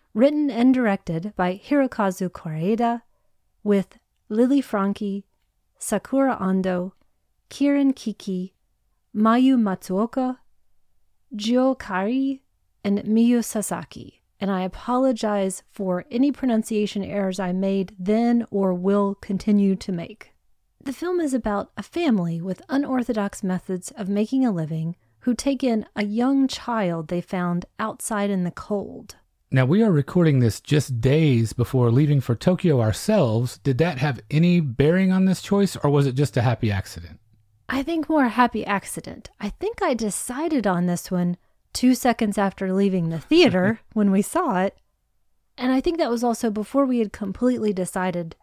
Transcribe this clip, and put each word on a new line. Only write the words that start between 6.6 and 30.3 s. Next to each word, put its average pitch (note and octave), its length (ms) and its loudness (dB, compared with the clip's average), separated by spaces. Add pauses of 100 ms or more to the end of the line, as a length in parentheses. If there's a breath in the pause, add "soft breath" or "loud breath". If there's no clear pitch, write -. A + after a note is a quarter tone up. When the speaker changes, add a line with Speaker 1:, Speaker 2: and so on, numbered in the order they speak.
Speaker 1:
Kieran C#4 420 2
Kiki, F#3+ 640 -8 (600)
Mayu A#3+ 440 4
Matsuoka, A3 800 -2 (1000)
Gio B3 420 0
Kari, C4 640 -4 (400)
and G3+ 180 0
Miyu A#3 440 2
Sasaki. - 760 -8 (200)
And G3 100 -2
I F#3 120 -2
apologize G#3+ 1080 -2
for F3+ 400 -4
any C4 220 2
pronunciation A3 720 -2
errors F#3+ 340 -4
I F#3 140 -2
made G3 440 -2
then A3+ 540 2
or F#3+ 240 0
will G3 400 2
continue G3 640 2
to - 160 -6
make. E3+ 400 -10 (500)
The C4+ 100 -6
film F4 280 -2
is D4 120 -2
about G#3+ 440 -2
a G#3 80 -8
family F#3 560 0
with F3+ 280 -6
unorthodox B3+ 760 -2
methods F#3 480 -6
of A3 160 -8
making A3 360 0
a A#3+ 60 2
living D#3+ 460 -4 (240)
who B3 160 0
take C#4 260 -2
in A#3 320 0
a G#3 100 -4
young B3+ 440 2
child F3+ 580 -4
they F3+ 140 -4
found F3 460 -2 (120)
outside G#3 520 -4
in F#3+ 120 0
the F3 80 -2
cold. - 640 -8 (380)
Speaker 2:
Now, C3 120 4
we E3 160 4
are A3 120 4
recording D3+ 480 4